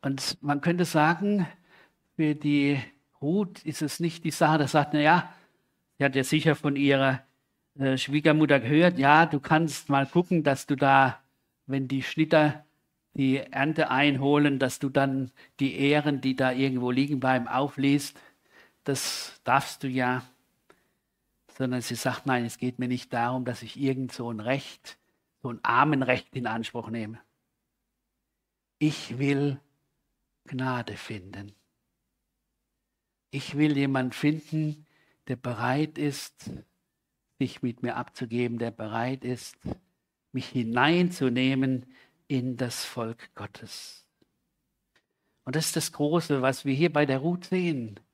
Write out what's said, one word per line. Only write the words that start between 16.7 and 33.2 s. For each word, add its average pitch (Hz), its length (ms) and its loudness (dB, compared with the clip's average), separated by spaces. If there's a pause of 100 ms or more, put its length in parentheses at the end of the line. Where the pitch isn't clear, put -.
liegen 135 300 0
bleiben, 127 260 0
aufliest. 139 720 -2 (640)
Das - 640 -6
darfst - 400 0
du 139 40 -4
ja." 127 360 -2 (1300)
Sondern 127 240 -4
sie 120 140 -8
sagt, 123 320 -6
"Nein, 123 180 0
es 117 140 -10
geht 127 220 -6
mir 127 80 -4
nicht 123 240 -6
darum, 123 320 -2
dass 120 180 -8
ich 113 160 -16
irgend 135 320 -2
so 120 220 -8
ein 107 80 -8
Recht, - 580 -8 (440)
so 131 80 -8
ein 117 120 -12
Armenrecht 131 720 2
in 120 140 -6
Anspruch 113 420 -8
nehme. 113 300 -10 (1600)
Ich 147 400 -2
will 139 400 0 (840)
Gnade 127 500 -6
finden. 101 560 -14 (1800)